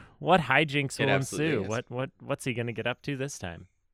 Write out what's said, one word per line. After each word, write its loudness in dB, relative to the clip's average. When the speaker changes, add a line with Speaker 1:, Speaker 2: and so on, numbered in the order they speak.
Speaker 1:
What 6
hijinks 2
Speaker 2:
It 2
Speaker 1:
will 4
Speaker 2:
absolutely 0
Speaker 1:
ensue? 0
Speaker 2:
is. -4
Speaker 1:
What, -4
what, -4
what's -6
he 0
gonna -2
get -6
up -2
to -4
this -6
time? -10